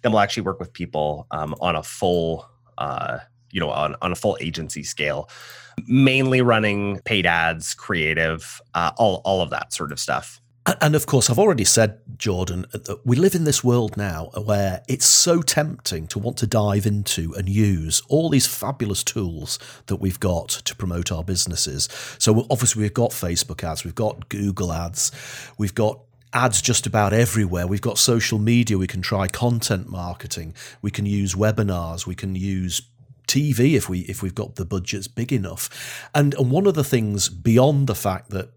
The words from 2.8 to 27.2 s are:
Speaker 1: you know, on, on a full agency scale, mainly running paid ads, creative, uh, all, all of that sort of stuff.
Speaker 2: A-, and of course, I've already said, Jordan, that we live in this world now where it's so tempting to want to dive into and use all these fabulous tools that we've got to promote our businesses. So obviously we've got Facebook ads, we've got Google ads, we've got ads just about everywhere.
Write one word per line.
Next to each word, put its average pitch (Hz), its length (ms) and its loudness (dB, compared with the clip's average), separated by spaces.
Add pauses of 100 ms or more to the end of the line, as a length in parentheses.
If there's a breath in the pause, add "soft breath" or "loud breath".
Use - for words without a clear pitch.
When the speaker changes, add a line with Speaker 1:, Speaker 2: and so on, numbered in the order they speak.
Speaker 1:
you 92 100 -4
know, 76 80 -2
on, 73 320 -2
on 90 100 -2
a 87 40 -2
full - 260 -2
agency 78 420 -8
scale, 71 460 -4 (580 loud breath)
mainly 131 540 4
running 104 580 2
paid 95 260 0
ads, 82 480 0
creative, 80 880 -2 (120)
uh, 85 240 0
all, 101 260 2
all 92 180 2
of 76 80 -2
that - 240 -6
sort 76 180 -8
of 71 80 -10
stuff. - 400 -6 (280)
Speaker 2:
A-, - 160 0
and 151 100 4
of 147 140 0
course, 127 240 4
I've 120 80 2
already 190 240 4
said, 107 360 4 (180)
Jordan, 90 560 -4
that - 320 -10
we 120 100 4
live 185 180 4
in 165 120 0
this 143 180 2
world 120 340 2
now 85 320 -4 (140)
where 101 440 0
it's 131 200 2
so 170 340 4
tempting 147 680 -2
to - 120 -4
want 113 180 -4
to 110 100 0
dive 104 380 2
into 98 480 -2
and 95 160 -4
use 98 580 2
all 160 220 2
these 143 160 4
fabulous 104 580 -4
tools 85 540 -4 (300 loud breath)
that 101 80 0
we've 92 240 -2
got 87 300 0
to - 260 -4
promote 87 360 -4
our 82 120 -4
businesses. 85 640 -2 (320 loud breath)
So 113 320 2
obviously 113 320 0
we've 104 100 -2
got 117 180 0
Facebook 87 520 -4
ads, 80 200 -6
we've 82 120 -10
got - 340 -4
Google 98 420 -4
ads, 85 400 -4 (460 loud breath)
we've 104 160 -2
got 107 280 0 (320)
ads 123 280 2
just - 240 0
about 104 280 2
everywhere. 98 520 2